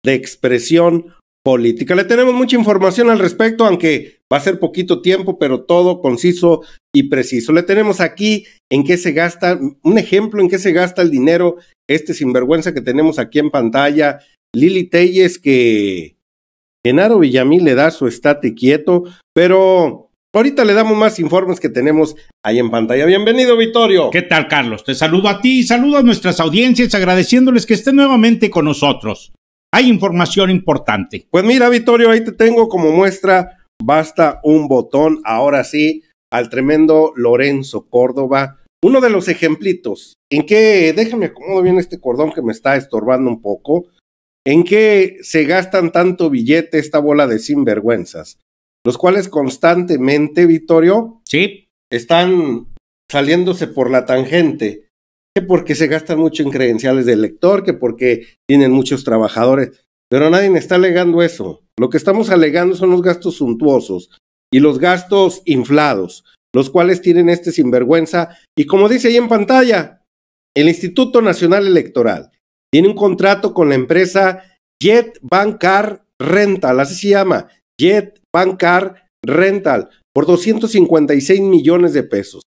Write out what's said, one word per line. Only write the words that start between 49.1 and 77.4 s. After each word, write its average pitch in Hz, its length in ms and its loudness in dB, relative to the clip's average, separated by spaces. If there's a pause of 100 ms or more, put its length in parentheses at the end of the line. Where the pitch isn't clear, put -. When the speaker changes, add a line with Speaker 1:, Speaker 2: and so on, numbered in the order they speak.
Speaker 1:
constantemente, 151 1160 0
Vittorio, 170 800 0
Speaker 2:
Sí. 190 440 -4 (240)
Speaker 1:
están 165 720 -2 (420)
saliéndose 170 600 -2
por 127 220 -4
la 127 160 0
tangente, 131 840 -2 (480)
que 196 60 -2
porque 180 320 -2
se 156 120 0
gastan 156 320 -4
mucho 156 240 -2
en 139 80 -2
credenciales 131 540 -2
de 120 80 2
elector, 175 500 0
que 190 120 -2
porque 120 640 -4 (100)
tienen 139 240 4
muchos 131 320 -2
trabajadores, 113 800 -2 (240)
pero 143 220 0
nadie 196 180 2
me 185 100 2
está 180 180 -2
alegando 175 460 0
eso. 151 400 -6 (160)
Lo 120 120 -2
que 156 80 -2
estamos 202 320 -2
alegando 175 440 2
son 180 160 0
los 180 120 0
gastos 175 340 -4
suntuosos 120 720 -2 (400)
y 131 100 2
los 143 180 2
gastos 185 640 0
inflados, 131 800 -2 (300)
los 135 160 0
cuales 180 320 0
tienen 175 260 2
este 170 240 -2
sinvergüenza. 156 840 0 (220)
Y 147 60 0
como 196 240 2
dice 240 200 0
ahí 233 100 2
en 240 100 0
pantalla, 226 720 0 (540)
el 147 120 4
Instituto 233 540 0
Nacional 190 440 0
Electoral 123 640 -2 (420)
tiene 170 160 4
un 214 80 -2
contrato 196 560 0
con 165 160 0
la 139 80 0
empresa 185 680 -2 (380)
Jet 226 400 0
Bancar 196 840 -2 (120)
Rental, 180 600 0
así 139 140 -4
se 202 160 -4
llama, 190 380 0 (320)